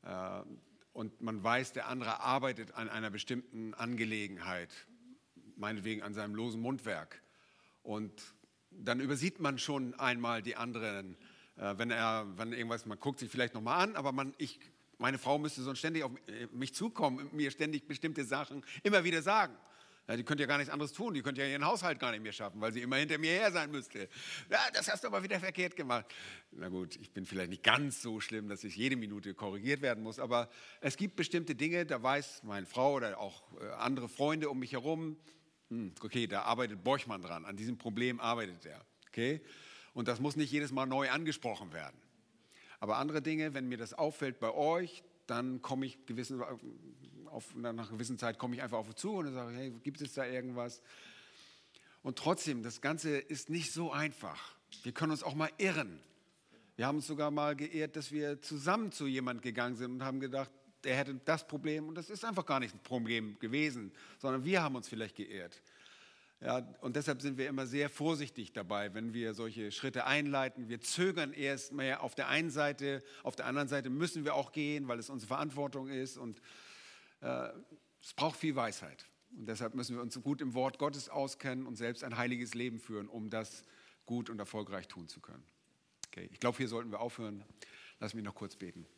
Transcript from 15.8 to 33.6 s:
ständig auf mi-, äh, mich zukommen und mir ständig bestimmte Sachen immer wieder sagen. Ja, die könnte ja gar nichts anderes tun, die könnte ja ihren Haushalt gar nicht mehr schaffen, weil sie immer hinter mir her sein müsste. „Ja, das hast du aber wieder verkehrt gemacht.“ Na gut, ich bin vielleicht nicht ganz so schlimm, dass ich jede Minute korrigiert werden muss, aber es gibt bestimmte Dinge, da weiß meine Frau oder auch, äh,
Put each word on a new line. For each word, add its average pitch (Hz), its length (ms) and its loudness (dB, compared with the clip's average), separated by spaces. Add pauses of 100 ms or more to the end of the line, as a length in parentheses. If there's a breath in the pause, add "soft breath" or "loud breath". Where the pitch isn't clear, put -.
ständig 160 240 2
auf 123 80 -2
mi-, - 200 -12
äh, 117 200 -6
mich 127 220 -4
zukommen 156 440 2
und 143 140 -8
mir 147 180 2
ständig 151 360 -2
bestimmte 147 380 -2
Sachen 135 400 -2 (180 loud breath)
immer 202 220 8
wieder 165 180 4
sagen. 185 320 6 (520 loud breath)
Ja, 113 100 0
die 120 60 0
könnte 147 200 2
ja 139 40 4
gar 143 120 6
nichts 143 120 0
anderes 147 220 -2
tun, 214 220 -2
die 135 80 0
könnte 135 180 0
ja 139 80 2
ihren 143 160 2
Haushalt 175 340 4
gar 123 120 2
nicht 110 120 -2
mehr 107 100 -4
schaffen, 101 280 -4
weil 110 140 2
sie 120 80 -2
immer 127 140 2
hinter 151 200 4
mir 156 140 4
her 202 200 6
sein 160 200 2
müsste. 117 400 -6 (400 loud breath)
„Ja, - 80 6 (160)
das 208 160 2
hast 208 120 0
du 240 60 -2
aber 202 140 0
wieder 190 180 0
verkehrt 180 360 0
gemacht.“ 123 300 2 (440 loud breath)
Na 90 180 -6
gut, 92 280 -4
ich - 160 -16
bin 98 120 -6
vielleicht 92 240 -2
nicht 95 140 -8
ganz 131 400 6
so 110 180 -2
schlimm, 107 280 -2
dass 101 160 -6
ich 95 120 -6
jede 127 200 4
Minute 104 360 -4
korrigiert 107 480 -2
werden 120 240 0
muss, 110 140 -6
aber 120 320 2 (320 loud breath)
es 139 160 0
gibt 190 180 0
bestimmte 170 380 2
Dinge, 165 320 2
da 131 160 0
weiß 139 400 2
meine 101 240 -4
Frau 135 280 6
oder 113 240 0
auch, 101 240 -6 (160)
äh, 104 200 -8